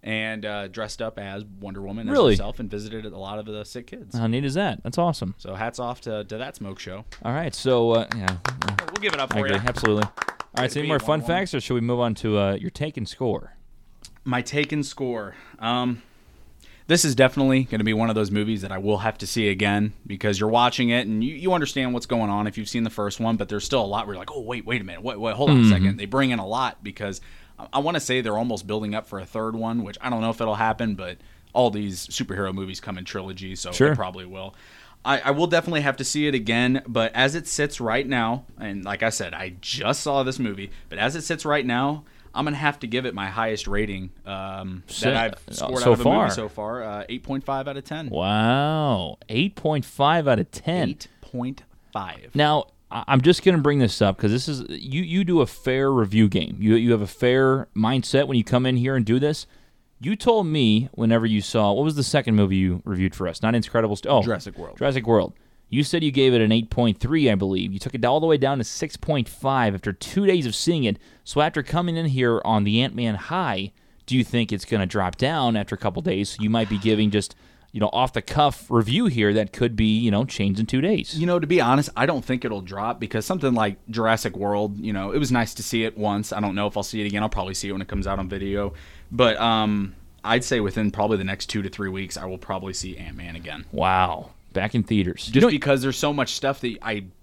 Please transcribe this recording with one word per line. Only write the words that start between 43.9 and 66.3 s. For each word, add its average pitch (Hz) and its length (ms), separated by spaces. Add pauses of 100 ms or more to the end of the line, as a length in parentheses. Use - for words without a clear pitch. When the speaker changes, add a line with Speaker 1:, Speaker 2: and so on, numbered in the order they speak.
Speaker 1:
um, 95 600
Speaker 2:
So, - 240
Speaker 1:
that 135 80
I've - 320
Speaker 2:
uh, - 40
Speaker 1:
scored - 280
Speaker 2:
so 123 80
Speaker 1:
out 117 40
of 110 80
a - 20
Speaker 2:
far. 190 220
Speaker 1:
movie 101 100
so 107 140
far, 110 340
uh, 104 260
eight 127 140
point 135 200
five 135 240
out 139 100
of 135 60
ten. 151 260 (420)
Speaker 2:
Wow, 139 640 (120)
eight 147 260
point 151 300
five 147 420
out 117 120
of - 120
ten. 170 380
Speaker 1:
Eight - 180 (140)
point 127 420 (280)
five. 95 440
Speaker 2:
Now, 147 300 (260)
I, - 160
I'm 135 140
just 170 220
gonna 185 140
bring 143 220
this 117 220
up 98 160
'cause 104 140
this 127 160
is, 139 220
you, 131 340
you 175 200
do 170 180
a 123 60
fair 135 440
review 110 380
game. 92 300
You, 107 160
you 117 160
have 110 100
a 101 60
fair 131 680
mindset 131 520
when 135 100
you 110 60
come 127 220
in 127 120
here 131 180
and 120 100
do 117 140
this. 147 260 (540)
You 180 160
told 220 320
me 127 460
whenever 113 320
you 107 160
saw, 104 320
what 123 100
was 156 120
the 143 80
second 123 320
movie 98 220
you 90 280
reviewed 92 300
for 92 120
us? 82 140
Not 113 140
Incredibles. 110 520
Oh, 127 140
Speaker 1:
Jurassic 98 360
World. 85 200
Speaker 2:
Jurassic 127 300
World. 107 260 (360)
You 135 140
said 165 200
you 147 80
gave 131 220